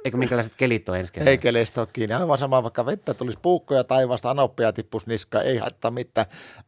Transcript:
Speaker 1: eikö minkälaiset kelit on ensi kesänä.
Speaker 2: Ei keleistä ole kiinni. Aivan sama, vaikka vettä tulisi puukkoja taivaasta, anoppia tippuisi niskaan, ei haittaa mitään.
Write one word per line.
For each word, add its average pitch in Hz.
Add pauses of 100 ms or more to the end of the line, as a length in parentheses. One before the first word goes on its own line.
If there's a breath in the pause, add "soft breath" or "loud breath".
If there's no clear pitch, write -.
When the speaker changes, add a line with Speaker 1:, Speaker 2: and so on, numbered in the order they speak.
Speaker 1:
eikö 120
minkälaiset 120
kelit 120
on 92
ensi 90
kesänä. 135
Speaker 2:
Ei 135
keleistä 117
ole 110
kiinni. 113
Aivan 151
sama, 131
vaikka 117
vettä 147
tulisi 120
puukkoja 151
taivaasta, 127
anoppia 127
tippuisi 107
niskaan, 107
ei 131
haittaa 117
mitään. 120 (420 loud breath)